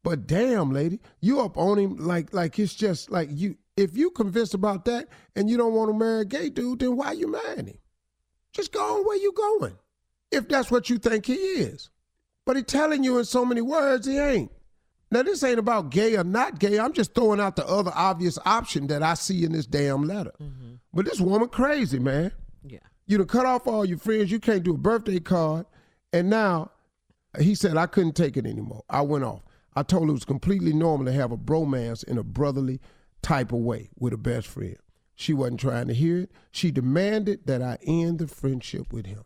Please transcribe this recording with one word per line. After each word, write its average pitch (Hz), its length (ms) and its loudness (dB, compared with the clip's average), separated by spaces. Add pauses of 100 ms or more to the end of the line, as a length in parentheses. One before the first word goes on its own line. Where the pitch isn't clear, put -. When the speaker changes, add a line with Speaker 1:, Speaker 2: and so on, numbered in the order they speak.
Speaker 1:
but 131 240 -2
damn, 190 420 2
lady, 160 300 -2 (200)
you 262 200 2
up 202 160 -4
on 196 220 2
him 196 180 0
like, 165 380 -2
like 175 260 -2
it's 208 160 0
just 196 340 -2
like 165 220 -2
you, 175 240 -4 (200)
if 190 200 2
you 330 140 2
convinced 214 440 0
about 196 300 0
that 240 240 -2 (260)
and 208 160 2
you 240 60 4
don't 233 180 4
wanna 220 200 2
marry 220 260 2
a 214 40 0
gay 285 240 -4
dude, 247 300 -4
then 254 180 0
why 285 140 -2
you 330 180 -4
marrying - 380 -6
him? - 120 -18 (760)
Just - 200 -6
go 427 260 0
on 381 60 0
where 415 120 0
you 392 160 0
going, 415 440 0 (540)
if 269 180 0
that's 269 220 0
what 240 180 2
you 247 100 2
think 220 280 0
he 247 80 0
is. 349 560 -4 (540)
But 254 120 0
he 262 60 -2
telling 294 400 2
you 254 160 2
in 240 60 0
so 247 200 0
many 240 180 0
words, 277 440 0
he 269 100 -2
ain't. 269 360 0 (580)
Now, 240 120 4
this 330 200 0
ain't 247 160 2
about 208 320 0
gay 214 260 2
or 175 80 2
not 220 340 0
gay. 202 200 2
I'm 254 140 0
just - 220 -2
throwing 214 260 4
out 196 160 0
the - 100 -4
other 185 280 0
obvious 175 500 0
option 185 440 0
that 147 140 0
I 160 120 2
see 180 280 -2
in 160 100 0
this 156 120 -2
damn 139 380 0
letter. 175 300 -4 (100)
Speaker 2:
Mm-hmm. 131 300 -14 (200)
Speaker 1:
But 190 140 0
this 440 120 -4
woman 202 300 4
crazy, 247 500 0
man. 139 340 0 (300)
Speaker 2:
Yeah. 131 180 -20 (260)
Speaker 1:
You 202 100 4
done 190 100 4
cut 254 200 2
off 254 200 0
all 214 200 0
your 175 100 -2
friends. 214 340 0
You 226 80 0
can't 202 260 0
do 175 100 2
a 135 40 -4
birthday 208 420 0
card. 165 440 0 (480)
And 175 160 2
now, 202 440 2 (680)
he 180 160 6
said, 165 240 2
"I 170 80 2
couldn't 165 300 2
take 143 200 2
it 117 80 -2
anymore. 107 460 -8
I 139 100 0
went 143 240 0
off. 107 160 -8 (340)
I 143 80 0
told 170 220 2
her 151 60 2
it - 20 2
was 127 140 -2
completely 170 480 0
normal 156 320 2
to 127 60 0
have 127 200 0
a 117 60 -6
bromance 131 680 -2
in 120 140 -4
a 107 60 -4
brotherly 131 540 -2 (440)
type 131 300 0
of 120 80 -2
way 113 280 -4 (100)
with 123 140 -2
a 113 60 -6
best 120 280 -4
friend. - 300 -10 (380)
She - 180 -4
wasn't 127 280 -2
trying 123 280 -2
to 120 60 -2
hear 165 260 2
it. 185 120 -8 (180)
She 170 200 0
demanded 185 760 0
that 123 160 -2
I 123 200 -6
end 170 360 0
the 156 100 -4
friendship - 640 -6
with 113 140 -8
him." 107 200 -14